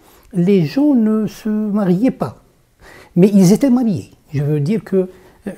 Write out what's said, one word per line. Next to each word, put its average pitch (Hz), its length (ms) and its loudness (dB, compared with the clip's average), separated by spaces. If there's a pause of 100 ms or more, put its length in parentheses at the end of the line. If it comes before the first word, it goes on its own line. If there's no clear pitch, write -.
(340)
les 185 320 2
gens 285 280 0
ne 220 340 0
se - 220 -10
mariaient 214 640 0
pas, - 260 -8 (760)
mais 185 180 4
ils 190 180 4
étaient 285 180 2
mariés. 226 420 -2 (220)
Je 139 80 -4
veux 151 180 -2
dire 175 240 -4
que 185 260 -4 (480)